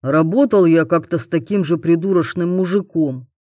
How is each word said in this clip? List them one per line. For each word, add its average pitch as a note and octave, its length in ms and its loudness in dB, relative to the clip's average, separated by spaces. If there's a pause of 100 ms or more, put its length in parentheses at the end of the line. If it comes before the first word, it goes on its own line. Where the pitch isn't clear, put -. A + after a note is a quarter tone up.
«Работал F3 640 2
я E3 200 4
как-то E3+ 320 -2
с - 100 -8
таким F#3+ 360 -2
же D#3+ 140 -2
придурочным E3+ 720 0
мужиком», E3+ 800 -2 (300)